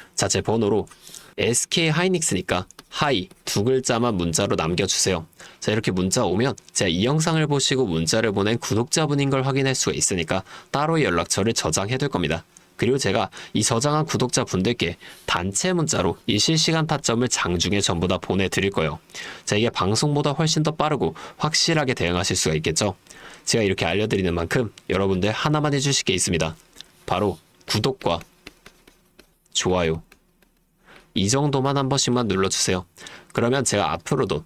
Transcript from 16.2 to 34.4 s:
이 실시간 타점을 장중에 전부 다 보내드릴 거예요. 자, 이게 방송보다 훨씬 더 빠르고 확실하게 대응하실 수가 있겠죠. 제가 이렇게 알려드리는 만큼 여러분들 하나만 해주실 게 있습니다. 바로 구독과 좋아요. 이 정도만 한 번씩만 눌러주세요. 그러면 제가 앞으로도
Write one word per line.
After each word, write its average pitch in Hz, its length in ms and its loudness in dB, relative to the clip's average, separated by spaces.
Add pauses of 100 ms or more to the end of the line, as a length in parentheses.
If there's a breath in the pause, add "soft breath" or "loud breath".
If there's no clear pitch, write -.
이 107 140 2
실시간 160 480 2
타점을 127 400 0
장중에 90 520 0
전부 92 280 0
다 92 100 2
보내드릴 95 540 0
거예요. 78 260 -2 (480 loud breath)
자, 104 100 0
이게 110 140 2
방송보다 143 640 0
훨씬 156 320 0
더 156 80 0
빠르고 147 420 0 (240 loud breath)
확실하게 156 560 0
대응하실 87 420 0
수가 - 200 0
있겠죠. 85 400 0 (500 loud breath)
제가 113 180 2
이렇게 98 220 2
알려드리는 95 480 2
만큼 101 380 -2 (180)
여러분들 95 420 2
하나만 151 440 0
해주실 135 300 0
게 - 80 0
있습니다. 85 420 0 (500)
바로 95 320 0 (300)
구독과 107 520 0 (1300)
좋아요. 85 480 2 (1120 loud breath)
이 95 160 0
정도만 139 480 0
한 135 120 0
번씩만 123 380 2
눌러주세요. 95 580 0 (480 loud breath)
그러면 120 320 2
제가 92 260 0
앞으로도 95 540 -2